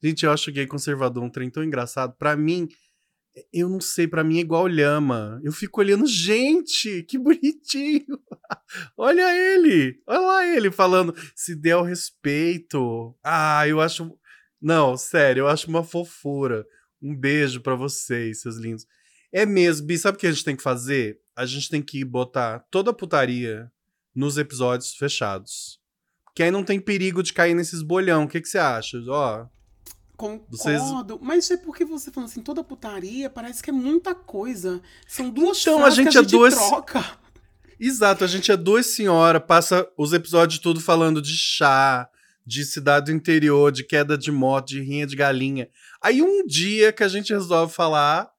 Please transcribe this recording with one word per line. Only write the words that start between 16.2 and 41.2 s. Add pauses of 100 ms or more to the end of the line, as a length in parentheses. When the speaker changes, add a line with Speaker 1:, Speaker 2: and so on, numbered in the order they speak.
Speaker 1:
Um
beijo
pra
vocês,
seus
lindos. (460)
É
mesmo,
Bi,
sabe
o
que
a
gente
tem
que
fazer? (160)
A
gente
tem
que
botar (120)
toda
a
putaria (440)
nos
episódios
fechados. (560)
Que
aí
não
tem
perigo
de
cair
nesses
bolhão.
O
que
que
você
acha?
Ó, (680)
Speaker 2:
Concordo,
Speaker 1:
vocês (400)
Speaker 2:
mas
é
porque
você
falando
assim,
toda
putaria,
parece
que
é
muita
coisa. (260)
São
duas
Speaker 1:
Então,
a
Speaker 2:
frases
Speaker 1:
gente
Speaker 2:
que
a
Speaker 1:
é
Speaker 2:
gente
Speaker 1:
duas
Speaker 2:
troca. (600)
Speaker 1:
Exato,
a
gente
é
duas
senhoras,
passa
os
episódios
tudo
falando